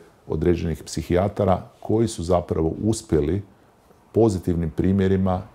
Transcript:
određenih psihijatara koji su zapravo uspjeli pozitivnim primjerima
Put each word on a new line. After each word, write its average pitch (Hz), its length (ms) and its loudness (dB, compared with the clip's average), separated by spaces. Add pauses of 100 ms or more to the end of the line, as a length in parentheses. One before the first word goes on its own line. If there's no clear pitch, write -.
(280)
određenih 85 560 0
psihijatara 92 800 0 (180)
koji 110 280 0
su - 160 -8
zapravo 85 500 0 (100)
uspjeli 85 580 0 (720)
pozitivnim 90 580 2
primjerima 95 720 0 (120)